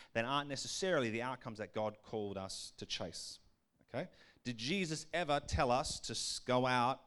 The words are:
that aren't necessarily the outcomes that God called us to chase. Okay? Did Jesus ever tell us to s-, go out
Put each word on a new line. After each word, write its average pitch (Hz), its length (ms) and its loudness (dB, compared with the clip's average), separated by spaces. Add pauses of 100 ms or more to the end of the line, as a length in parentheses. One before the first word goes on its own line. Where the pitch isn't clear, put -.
(140)
that 113 120 2
aren't 143 220 0
necessarily 139 600 0
the 113 140 -2
outcomes 123 340 -6
that 104 160 -6
God 107 300 0
called 101 340 -4
us - 400 -8
to 104 80 -10
chase. - 540 -8 (500)
Okay? 147 180 -6 (380)
Did 123 120 -4
Jesus 156 540 -2
ever 147 340 2
tell 139 260 4
us 135 300 2
to - 100 -6
s-, - 340 -4
go 127 220 6
out 127 400 4